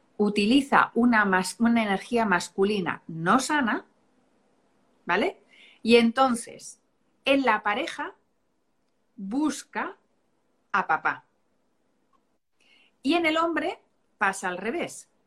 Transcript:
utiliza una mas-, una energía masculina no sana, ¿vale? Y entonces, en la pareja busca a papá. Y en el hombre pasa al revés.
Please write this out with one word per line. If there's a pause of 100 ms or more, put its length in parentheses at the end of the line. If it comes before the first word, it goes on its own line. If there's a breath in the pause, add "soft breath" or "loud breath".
(180 soft breath)
utiliza
una
mas-,
una
energía
masculina
no
sana, (1200)
¿vale? (400 soft breath)
Y
entonces, (460)
en
la
pareja (1000)
busca (720)
a
papá. (1800 soft breath)
Y
en
el
hombre (380)
pasa
al
revés. (180)